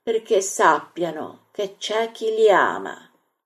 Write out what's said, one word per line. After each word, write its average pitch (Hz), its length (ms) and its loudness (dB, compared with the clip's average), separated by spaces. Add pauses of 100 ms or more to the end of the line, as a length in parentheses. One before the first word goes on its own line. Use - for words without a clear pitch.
perché 220 400 -2
sappiano 160 1120 -2
che 196 260 -8
c'è 226 340 -4
chi 220 220 -6
li 220 160 4
ama. 98 600 0 (340)